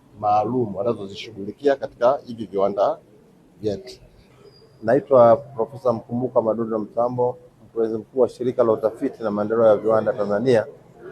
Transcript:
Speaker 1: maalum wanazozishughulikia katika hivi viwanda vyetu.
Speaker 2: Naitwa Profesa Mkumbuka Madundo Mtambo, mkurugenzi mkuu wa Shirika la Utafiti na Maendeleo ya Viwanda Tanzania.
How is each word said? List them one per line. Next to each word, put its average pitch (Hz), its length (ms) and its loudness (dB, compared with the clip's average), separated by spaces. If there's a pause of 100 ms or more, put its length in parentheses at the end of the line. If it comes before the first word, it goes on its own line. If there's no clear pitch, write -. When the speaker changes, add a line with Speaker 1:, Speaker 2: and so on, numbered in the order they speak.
(200)
Speaker 1:
maalum 107 560 -2
wanazozishughulikia 104 1000 -4
katika 120 500 0
hivi 113 200 -12
viwanda 101 520 0 (640)
vyetu. 98 400 -8 (840)
Speaker 2:
Naitwa 120 540 6
Profesa 117 560 -4
Mkumbuka 120 500 -4
Madundo 110 360 -2
Mtambo, 123 580 -4 (280)
mkurugenzi 113 340 -4
mkuu 127 220 -4
wa 117 80 4
Shirika 120 360 -2
la 113 80 4
Utafiti 110 500 -4
na 110 80 -2
Maendeleo 107 360 0
ya 104 100 6
Viwanda 107 360 0
Tanzania. 107 540 0 (460)